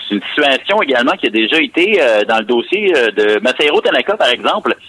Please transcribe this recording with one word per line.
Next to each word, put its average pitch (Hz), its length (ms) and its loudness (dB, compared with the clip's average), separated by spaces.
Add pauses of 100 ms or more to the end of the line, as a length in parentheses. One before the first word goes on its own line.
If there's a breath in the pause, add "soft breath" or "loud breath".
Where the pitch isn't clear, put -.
c'est 101 60 -2
une 98 140 -4
situation 147 520 0
également 131 320 0
qui 165 140 -2
a - 20 -4
déjà 110 320 0
été, 175 400 0
euh, 110 260 2
dans 113 120 0
le 110 60 -4
dossier, 175 500 0
euh, 117 160 2
de 104 320 2
Masahiro 143 380 0
Tanaka, 190 360 0
par 135 120 2
exemple. 123 460 -2 (140)